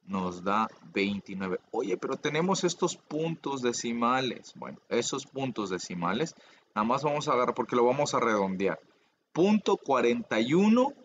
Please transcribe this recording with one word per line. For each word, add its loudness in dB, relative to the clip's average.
nos -6
da 0
veintinueve. -4
Oye, -2
pero -6
tenemos -2
estos -2
puntos -6
decimales. -2
Bueno, -14
esos -2
puntos -6
decimales, -4
nada 0
más 0
vamos -2
a 2
agarrar 2
porque -2
lo 6
vamos 2
a 2
redondear. 0
Punto 4
cuarenta 2
y 2
uno 6